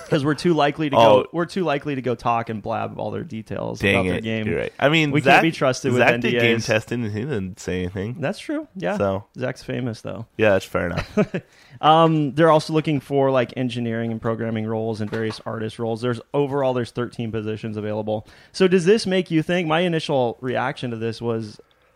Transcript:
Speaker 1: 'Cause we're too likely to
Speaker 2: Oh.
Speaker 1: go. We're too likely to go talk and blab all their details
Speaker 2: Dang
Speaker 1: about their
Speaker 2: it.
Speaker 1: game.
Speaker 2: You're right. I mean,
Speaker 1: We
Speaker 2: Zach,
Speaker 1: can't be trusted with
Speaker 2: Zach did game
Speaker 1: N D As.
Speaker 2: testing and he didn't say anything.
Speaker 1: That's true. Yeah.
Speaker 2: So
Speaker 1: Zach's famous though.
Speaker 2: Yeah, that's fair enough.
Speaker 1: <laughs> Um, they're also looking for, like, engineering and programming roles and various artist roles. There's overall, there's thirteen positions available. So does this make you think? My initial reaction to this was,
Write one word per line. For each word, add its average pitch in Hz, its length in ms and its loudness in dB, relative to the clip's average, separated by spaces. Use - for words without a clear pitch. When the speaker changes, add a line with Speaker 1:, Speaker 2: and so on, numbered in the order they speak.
Speaker 1:
'Cause 151 140 0
we're 147 120 0
too 175 180 0
likely 147 380 0
to - 40 0
Speaker 2:
Oh. 107 280 8
Speaker 1:
go. - 100 -10
We're 170 140 -2
too 185 160 -4
likely 147 320 -2
to 131 80 -6
go 123 100 0
talk 117 380 -2
and 107 100 -6
blab 107 380 -6
all 107 100 -6
their 107 140 -6
details 110 560 -8
Speaker 2:
Dang 98 160 4
Speaker 1:
about 95 100 2
their 90 120 0
Speaker 2:
it. - 60 -6
Speaker 1:
game. 110 220 -4
Speaker 2:
You're 85 140 -2
right. - 200 -6
I 139 100 4
mean, 156 200 4
Speaker 1:
We 147 120 2
Speaker 2:
Zach, 135 120 6
Speaker 1:
can't 151 80 8
be 160 100 2
trusted 131 400 0
with 123 100 4
Speaker 2:
Zach 120 200 4
did 120 120 0
game - 20 2
Speaker 1:
N 117 100 4
D 117 80 4
As. 113 140 -2
Speaker 2:
testing 117 360 0
and 104 80 -4
he 110 100 -4
didn't 104 380 -6
say 92 200 -4
anything. 95 400 -6
Speaker 1:
That's 165 180 -4
true. 302 380 -6
Yeah. 190 220 -4
Speaker 2:
So 196 280 0
Speaker 1:
Zach's 127 240 -8
famous 123 380 -6
though. 101 260 -12
Speaker 2:
Yeah, 107 140 6
that's 95 140 2
fair 90 200 -2
enough. 87 320 -4
Speaker 1:
<laughs> 190 240 0
Um, 156 540 4
they're 160 160 6
also 156 200 4
looking 156 300 0
for, 139 300 2
like, 123 260 0
engineering 117 540 -4
and 113 100 -6
programming 113 440 -2
roles 110 360 -4
and 104 100 -4
various 110 340 -4
artist 113 320 -8
roles. 113 240 -4
There's 120 200 -2
overall, 139 400 0
there's 123 180 -4
thirteen 117 420 -6
positions 110 420 -6
available. 107 500 -4
So 185 160 4
does 175 160 4
this 220 200 6
make 185 240 0
you 160 140 2
think? 175 240 0
My 156 140 2
initial 147 580 0
reaction 123 520 -4
to 113 60 -6
this 113 240 -6
was, 113 380 -4